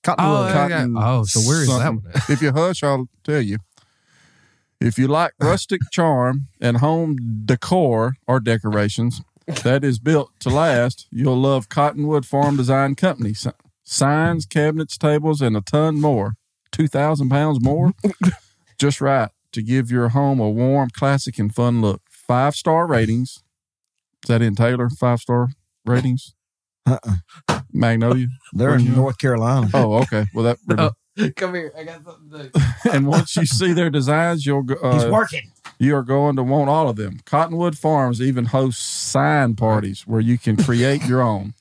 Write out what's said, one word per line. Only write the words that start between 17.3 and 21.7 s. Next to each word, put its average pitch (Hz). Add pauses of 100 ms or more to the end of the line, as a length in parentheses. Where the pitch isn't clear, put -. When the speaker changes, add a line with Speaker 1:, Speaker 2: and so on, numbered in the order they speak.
Speaker 3:
more? 143 (420)
<laughs> -
Just 143
right 135 (220)
to 117
give 120
your 123
home 139
a 107
warm, 127
classic, 139
and 104
fun 120